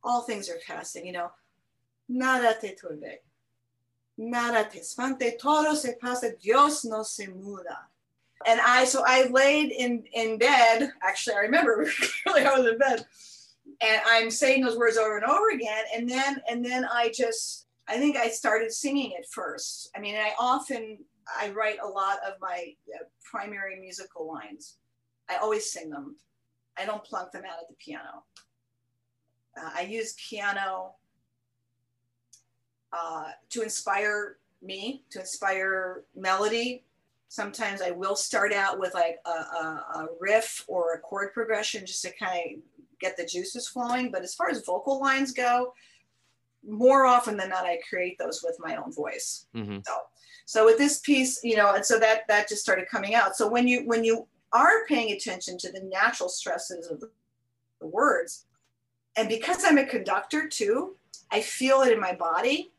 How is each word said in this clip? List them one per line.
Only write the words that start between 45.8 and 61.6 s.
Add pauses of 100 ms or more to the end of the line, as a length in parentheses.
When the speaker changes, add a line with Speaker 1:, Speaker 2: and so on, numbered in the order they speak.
Speaker 1:
more
often
than
not,
I
create
those
with
my
own
voice. (100)
Speaker 2:
Mm-hmm.
Speaker 1:
So, (520)
so
with
this
piece,
you
know,
and
so
that,
that
just
started
coming
out.
So
when
you,
when
you (260)
are
paying
attention
to
the
natural
stresses
of
the, (680)
the
words, (720)
and
because
I'm
a
conductor
too, (360)
I
feel